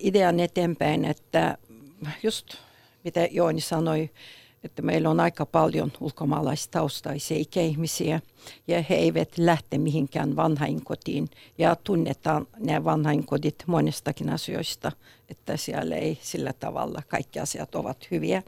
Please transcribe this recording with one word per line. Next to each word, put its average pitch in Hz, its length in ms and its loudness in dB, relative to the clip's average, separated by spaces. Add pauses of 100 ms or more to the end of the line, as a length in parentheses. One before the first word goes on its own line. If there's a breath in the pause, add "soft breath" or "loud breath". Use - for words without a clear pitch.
idean 185 320 4
eteenpäin, 170 680 2
että - 520 0 (680)
just - 320 -4 (480 soft breath)
mitä 170 280 2
Jooni 160 300 2
sanoi, 160 480 0 (540 soft breath)
että - 180 -10
meillä 165 280 2
on 165 100 4
aika 165 260 2
paljon 160 540 2
ulkomaalaistaustaisia 151 1400 -2
ikäihmisiä 160 840 0 (480 loud breath)
ja 170 220 2
he 180 60 4
eivät 165 420 2
lähte 170 400 2
mihinkään 151 580 0
vanhainkotiin. 156 920 -2 (280 soft breath)
Ja 170 180 4
tunnetaan 160 720 -2 (100)
nämä 160 260 -2
vanhainkodit 151 840 0
monestakin 147 640 0
asioista, - 600 -4 (380 soft breath)
että - 280 -8
siellä 151 380 -4
ei 156 260 -2
sillä - 320 -6
tavalla - 540 -6
kaikki - 320 -4
asiat - 360 -8
ovat - 360 -6
hyviä. 175 360 0